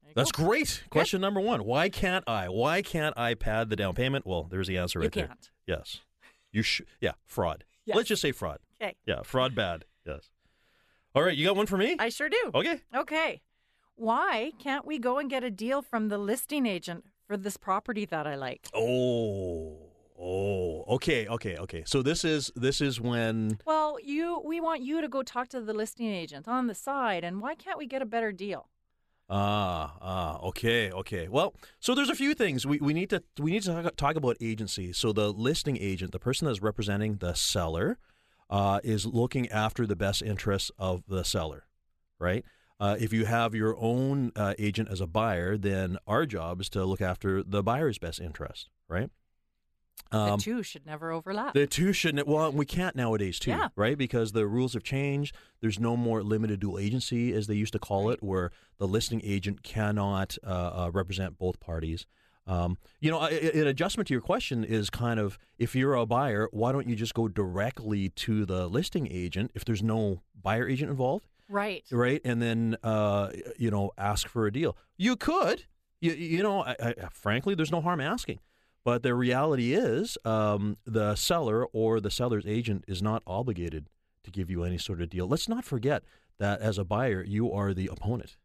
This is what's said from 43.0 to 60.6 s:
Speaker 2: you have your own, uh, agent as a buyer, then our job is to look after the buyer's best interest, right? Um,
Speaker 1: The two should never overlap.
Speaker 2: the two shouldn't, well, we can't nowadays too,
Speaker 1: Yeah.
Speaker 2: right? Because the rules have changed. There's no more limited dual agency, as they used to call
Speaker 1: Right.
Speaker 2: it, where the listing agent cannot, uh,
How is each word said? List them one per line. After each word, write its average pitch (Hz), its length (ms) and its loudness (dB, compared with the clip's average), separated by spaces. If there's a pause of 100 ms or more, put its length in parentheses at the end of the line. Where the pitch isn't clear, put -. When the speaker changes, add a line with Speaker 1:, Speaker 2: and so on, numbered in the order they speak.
Speaker 2:
you 110 120 4
have 117 300 2
your 110 240 2
own, 127 560 2
uh, 101 240 0
agent 104 320 0
as 92 80 -4
a 92 80 -2
buyer, 98 500 0
then 95 480 0
our 120 200 2
job 90 340 -6
is 95 100 -6
to 98 140 -2
look 95 180 0
after 95 400 0
the 98 220 -2
buyer's 123 340 0
best 82 220 -8
interest, - 500 -10 (200)
right? 90 200 -2 (1040)
Um, 104 260 2
Speaker 1:
The 104 60 -2
two 226 200 -2
should 139 220 -12
never 151 260 -8
overlap. 196 420 -4
Speaker 2:
the 143 120 6
two 175 280 2
shouldn't, 143 340 2
well, 156 240 4
we 143 140 2
can't 180 300 -2
nowadays 107 440 0
too, 123 120 -2
Speaker 1:
Yeah. 147 240 0
Speaker 2:
right? 117 220 2
Because 117 360 0
the 107 140 4
rules 120 260 2
have 110 100 -4
changed. 139 520 -2 (260)
There's 107 180 0
no 117 160 2
more 113 260 2
limited 107 380 0
dual 95 180 -2
agency, 117 560 0
as 104 140 0
they 107 80 0
used 104 180 0
to 101 60 0
call 101 300 0
Speaker 1:
Right. 127 80 0
Speaker 2:
it, - 60 -10
where 92 280 -2 (260)
the 101 100 0
listing 110 360 0
agent 101 400 -2
cannot, 101 840 0
uh, - 20 -6 (380)